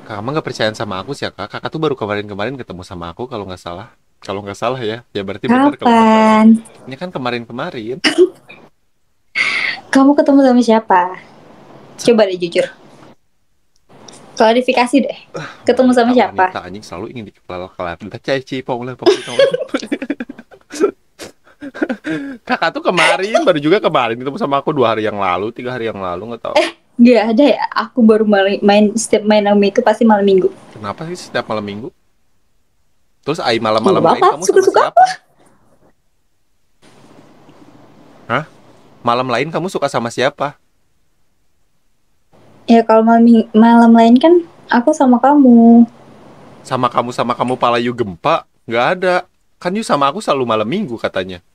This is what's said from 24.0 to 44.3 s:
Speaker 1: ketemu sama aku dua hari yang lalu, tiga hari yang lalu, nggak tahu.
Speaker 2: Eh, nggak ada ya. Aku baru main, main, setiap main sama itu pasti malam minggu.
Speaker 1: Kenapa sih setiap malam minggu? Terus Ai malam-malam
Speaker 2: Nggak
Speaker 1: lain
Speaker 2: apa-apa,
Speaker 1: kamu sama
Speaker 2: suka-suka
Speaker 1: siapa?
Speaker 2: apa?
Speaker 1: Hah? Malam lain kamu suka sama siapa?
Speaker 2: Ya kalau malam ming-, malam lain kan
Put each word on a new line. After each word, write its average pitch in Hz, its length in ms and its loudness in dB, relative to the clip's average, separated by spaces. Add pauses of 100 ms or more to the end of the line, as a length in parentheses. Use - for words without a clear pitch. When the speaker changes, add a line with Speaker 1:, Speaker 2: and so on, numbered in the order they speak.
Speaker 1:
ketemu 131 200 -8
sama 139 240 -2
aku 156 140 -4
dua 120 180 0
hari 107 140 -2
yang 104 100 -4
lalu, 95 360 -2
tiga 123 200 -10
hari 117 160 -8
yang 101 100 -8
lalu, 95 360 -8
nggak 117 80 -16
tahu. - 140 -8
Speaker 2:
Eh, - 160 0 (240)
nggak 240 340 6
ada 226 220 4
ya. - 80 0 (220)
Aku 226 200 -4
baru 220 220 4
main, 202 360 0
main, 208 340 4
setiap 214 300 -2
main 214 200 2
sama 202 220 2
itu 196 160 0
pasti 220 220 0
malam 208 200 4
minggu. 190 260 2 (220)
Speaker 1:
Kenapa 104 340 -12
sih 175 140 -12
setiap - 260 -8
malam 107 160 -6
minggu? 104 260 -12 (1300)
Terus 156 160 -6
Ai 117 220 -2
malam-malam 110 400 0
Speaker 2:
Nggak - 100 2
Speaker 1:
lain - 140 0
Speaker 2:
apa-apa, 381 80 4
Speaker 1:
kamu 277 80 -6
sama - 100 -4
Speaker 2:
suka-suka 381 300 2
Speaker 1:
siapa? 571 100 0
Speaker 2:
apa? 740 160 4 (3250)
Speaker 1:
Hah? 131 140 -4 (560)
Malam 123 280 -2
lain 123 220 -2
kamu 165 200 -6
suka 147 180 -4
sama 120 220 -4
siapa? 135 380 -4 (2250)
Speaker 2:
Ya 233 160 4
kalau 220 220 4
malam 233 180 4
ming-, 233 300 4
malam 233 400 6
lain 233 240 6
kan 320 180 6 (340)